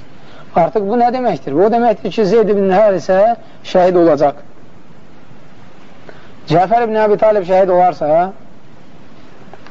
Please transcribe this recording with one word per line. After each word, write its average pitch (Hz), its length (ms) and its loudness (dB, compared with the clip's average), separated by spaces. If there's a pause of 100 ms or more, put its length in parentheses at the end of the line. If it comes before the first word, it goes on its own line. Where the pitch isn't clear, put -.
(560)
Artıq 185 300 2
bu 208 120 0
nə 240 140 4
deməkdir? 208 420 -2
Bu 175 120 4
o 220 40 2
deməkdir 226 440 0
ki, 220 100 2
Zeyd 208 300 4
ibn 196 180 2
Hərisə 190 480 4 (460)
şəhid 180 320 4
olacaq. 147 420 4 (2000)
Cəfər 190 380 2
ibn 220 140 -2
Əbi 208 180 2
Talib 208 300 2
şəhid 190 240 4
olarsa, 175 360 2 (1600)